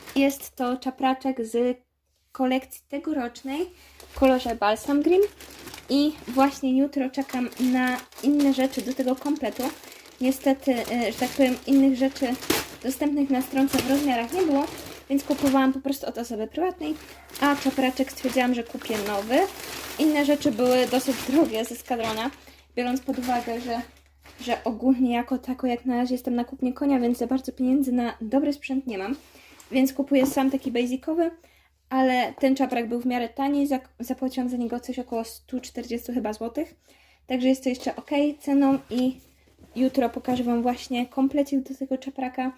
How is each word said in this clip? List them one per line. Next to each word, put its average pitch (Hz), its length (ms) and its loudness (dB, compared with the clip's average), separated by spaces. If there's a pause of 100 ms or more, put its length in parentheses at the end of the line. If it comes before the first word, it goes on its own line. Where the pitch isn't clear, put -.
(160)
Jest 277 400 2
to 254 220 -2
czapraczek 262 680 -2
z 247 320 0 (540)
kolekcji 262 580 -2
tegorocznej 277 680 -6 (380)
w - 220 -16
kolorze 254 360 4
Balsam 220 460 2
Green 349 200 4 (680)
i 285 220 4 (160)
właśnie 269 500 2
jutro 277 320 0
czekam 254 400 -4 (100)
na 254 380 2 (260)
inne 285 300 4
rzeczy 262 280 0
do 247 120 -4
tego 254 220 0
kompletu. 262 480 -4 (580)
Niestety, 269 500 2
e, 233 400 -2
że - 80 -10
tak 254 100 0
powiem, 254 260 2 (120)
innych 269 300 6
rzeczy 262 380 0 (480)
dostępnych 285 460 0
na 254 120 2
stronce 269 360 2
w 240 120 0
rozmiarach 269 440 0
nie 370 80 0
było, 294 240 2 (440)
więc 277 140 2
kupowałam 269 500 2
po 269 60 -8
prostu 277 280 -4
od 330 100 -6
osoby 226 300 -6
prywatnej, 320 460 -4 (480)
a 285 140 4
czapraczek 262 560 0
stwierdziłam, 247 440 0
że 233 80 -2
kupię - 320 -8 (120)
nowy. 214 320 0 (600)
Inne 302 260 4
rzeczy 294 260 4
były 247 360 4
dosyć 254 280 0 (140)
drogie 240 360 2
ze 240 100 -10
Skadrona, 226 560 -4 (440)
biorąc 247 260 -2
pod 262 180 -4
uwagę, 240 420 -2
że, 240 200 -4 (600)
że 240 220 -4
ogólnie 247 500 2
jako 254 240 -2
tako 254 300 -4
jak 240 180 -2
na 247 100 0
razie 247 200 0
jestem 247 200 -2
na 240 80 0
kupnie 254 300 -4
konia, 285 260 2
więc 240 180 2
za 240 100 -2
bardzo 262 240 -2
pieniędzy 262 400 2
na 240 300 0
dobry 269 320 2
sprzęt 269 340 -6
nie 214 100 -4
mam, 202 180 -4 (560)
więc 262 220 4
kupuję 277 320 4
sam 269 260 2
taki 269 200 -2
basicowy, 262 600 0 (580)
ale 254 500 2
ten 269 160 4
czaprak 247 340 0
był 240 100 -2
w 240 60 -4
miarę 247 240 -2
tani, 285 380 0
zak-, 262 220 -2 (100)
zapłaciłam 254 500 -4
za 247 80 -4
niego 240 220 -4
coś 254 200 -8
około 226 240 -4
stu - 360 -10
czterdziestu 240 540 -8
chyba 214 200 -2
złotych, 240 420 -6 (520)
także 254 200 0
jest 262 160 4
to 262 60 0
jeszcze - 260 -4
okej 294 420 0
ceną 277 420 4 (100)
i... 254 300 0 (560)
Jutro 254 340 2
pokażę 254 340 -2
Wam 240 180 0
właśnie 247 440 -2
komplecik 269 640 0
do 269 60 -10
tego 269 220 -4
czapraka, 262 600 -6